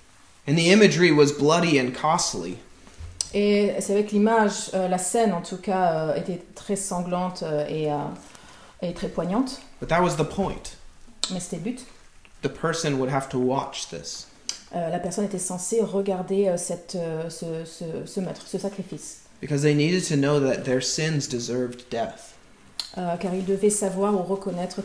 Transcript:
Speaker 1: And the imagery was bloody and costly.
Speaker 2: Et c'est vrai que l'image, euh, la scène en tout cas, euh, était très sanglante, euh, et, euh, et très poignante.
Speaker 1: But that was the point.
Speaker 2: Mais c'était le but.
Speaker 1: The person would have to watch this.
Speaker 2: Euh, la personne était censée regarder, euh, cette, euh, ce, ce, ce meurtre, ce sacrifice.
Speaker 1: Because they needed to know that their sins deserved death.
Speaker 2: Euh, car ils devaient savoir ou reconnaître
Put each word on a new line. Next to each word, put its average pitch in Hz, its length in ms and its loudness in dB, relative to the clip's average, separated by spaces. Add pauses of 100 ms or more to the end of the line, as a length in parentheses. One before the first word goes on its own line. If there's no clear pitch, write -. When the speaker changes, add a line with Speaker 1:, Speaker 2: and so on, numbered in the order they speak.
(500)
Speaker 1:
And 151 60 6
the 165 120 6
imagery 180 440 8
was 147 200 8
bloody 156 480 4
and 127 140 2
costly. 107 640 0 (760)
Speaker 2:
Et 202 460 4
c'est 202 140 -2
vrai 208 100 4
que 208 80 -6
l'image, 208 640 2
euh, 185 160 0
la 180 80 2
scène 220 360 2
en 170 80 -4
tout - 160 -10
cas, 185 360 2
euh, 156 220 0
était - 260 -4 (120)
très - 220 -4
sanglante, 180 680 -4
euh, 151 260 -2
et, 156 220 -2
euh, 147 40 0 (880)
et 175 120 -2
très 196 140 -6
poignante. 190 540 -2 (180)
Speaker 1:
But 135 100 -8
that 170 120 4
was 170 160 2
the 156 100 2
point. - 480 -6 (560)
Speaker 2:
Mais 180 80 -4
c'était 175 160 -8
le 160 80 -8
but. 247 220 -6 (560)
Speaker 1:
The 143 80 -2
person 156 500 -2
would 131 120 0
have 135 180 0
to 135 100 -4
watch 127 500 -2
this. - 380 -12 (480)
Speaker 2:
Euh, 165 140 -2
la 175 100 -2
personne 185 260 -2
était 190 140 -4
censée 185 420 -2
regarder, 196 680 0
euh, 175 100 2
cette, 175 380 -8
euh, 165 340 -4
ce, 165 360 -8
ce, 165 400 -8
ce - 140 -6
meurtre, - 280 -6
ce 185 100 -6
sacrifice. - 640 -8 (200)
Speaker 1:
Because 143 200 0
they 147 120 4
needed 170 360 2
to 160 60 2
know 143 240 4
that 131 240 2
their 131 180 2
sins 156 480 -2
deserved 120 600 -4
death. - 460 -6 (640)
Speaker 2:
Euh, 175 200 -2
car 180 180 -4
ils 185 100 -4
devaient 196 240 4
savoir 202 440 2
ou 180 100 2
reconnaître 180 600 -4